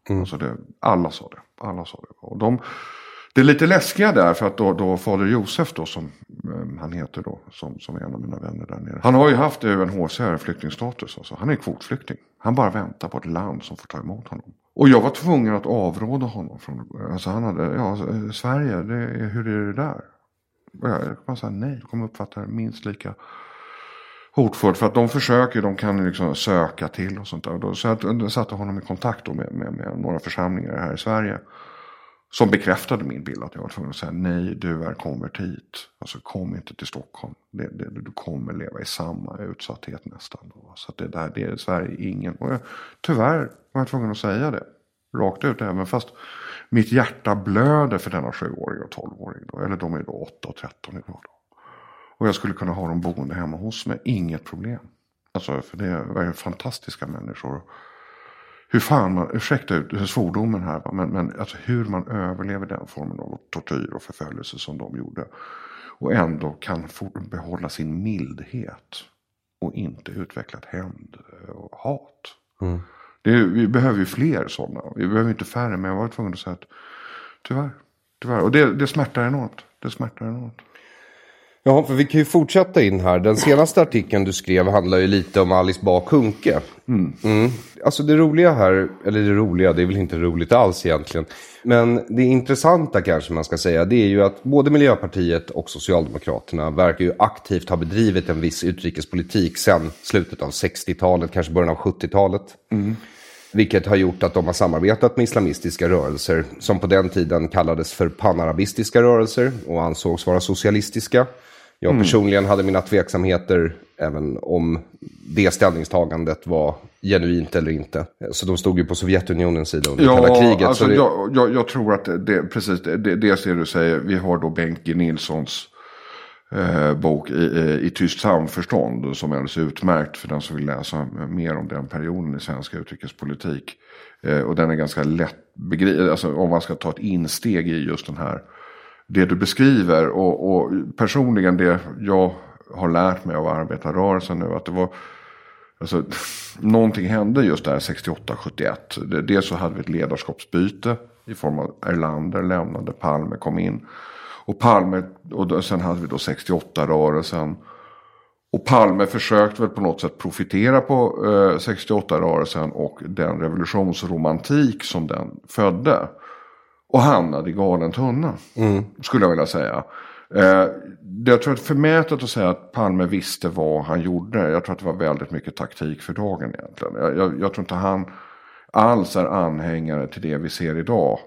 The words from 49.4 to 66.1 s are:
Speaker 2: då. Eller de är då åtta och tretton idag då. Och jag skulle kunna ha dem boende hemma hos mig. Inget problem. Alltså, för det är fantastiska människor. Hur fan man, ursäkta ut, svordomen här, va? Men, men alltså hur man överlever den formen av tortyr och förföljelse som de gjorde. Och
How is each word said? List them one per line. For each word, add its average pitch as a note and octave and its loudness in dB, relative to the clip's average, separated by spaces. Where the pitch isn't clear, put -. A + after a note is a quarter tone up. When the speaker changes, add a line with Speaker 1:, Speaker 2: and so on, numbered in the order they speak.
Speaker 2:
då. - -12
Eller G2 -4
de E2+ -6
är D2+ -6
då - -14
åtta - -14
och - -14
tretton - -18
idag - -18
då. - -20
Och A2 2
jag G2 2
skulle G2 -6
kunna F2+ -6
ha F2+ -6
dem E2+ -4
boende E2 -6
hemma E2 -8
hos G#2+ -10
mig. A#2 -6
Inget F2 -4
problem. G#2+ -12
Alltså, C#2 -6
för - -20
det G2+ -6
är F2 -4
fantastiska - -12
människor. C2 -12
Hur A#2 2
fan G2 2
man, F2+ -2
ursäkta A2+ -2
ut, F#2 -4
svordomen G#2 -2
här, D#2+ -6
va? - -10
Men, F#2 -4
men F2 -4
alltså - -10
hur A#2+ -2
man F#2+ -6
överlever F#2+ -8
den - -12
formen - -12
av - -14
tortyr - -6
och - -12
förföljelse - -14
som D2 -12
de A1+ -12
gjorde. - -12
Och C2 -4